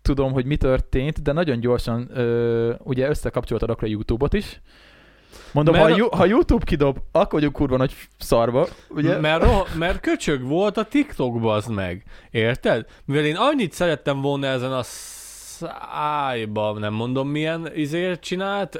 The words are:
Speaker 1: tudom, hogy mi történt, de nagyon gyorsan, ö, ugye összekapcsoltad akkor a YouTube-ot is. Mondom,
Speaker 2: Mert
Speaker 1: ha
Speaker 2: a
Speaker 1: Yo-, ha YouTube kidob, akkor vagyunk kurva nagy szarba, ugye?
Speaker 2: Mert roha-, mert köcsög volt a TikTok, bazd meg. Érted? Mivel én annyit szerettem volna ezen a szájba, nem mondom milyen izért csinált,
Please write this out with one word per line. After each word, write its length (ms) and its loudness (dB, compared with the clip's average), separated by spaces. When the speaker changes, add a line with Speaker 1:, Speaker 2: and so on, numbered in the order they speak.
Speaker 1:
tudom, 300 2
hogy 140 0
mi 120 0
történt, 640 0
de 100 0
nagyon 280 0
gyorsan, 580 0
ö, 560 0
ugye 260 0
összekapcsoltad 600 -2
akkor 140 -4
a 80 -2
YouTube-ot 420 0
is. 280 -4
Mondom, 220 6
Speaker 2:
Mert 140 8
Speaker 1:
ha 60 6
Speaker 2:
a 40 6
Speaker 1:
Yo-, 180 4
ha 100 6
YouTube 400 4
kidob, 320 2
akkor 220 2
vagyunk 220 2
kurva 220 2
nagy 160 2
szarba, 500 2
ugye? 300 0
Speaker 2:
Mert 240 2
roha-, 240 2
mert 220 -2
köcsög 420 -2
volt 360 -2
a 60 -2
TikTok, 560 -2
bazd 320 0
meg. 320 -4
Érted? 540 0
Mivel 200 0
én 100 0
annyit 360 2
szerettem 500 -2
volna 260 -2
ezen 240 -2
a 120 -2
szájba, 2000 -6
nem 140 -4
mondom 360 -2
milyen 460 -4
izért 460 -2
csinált, 580 -4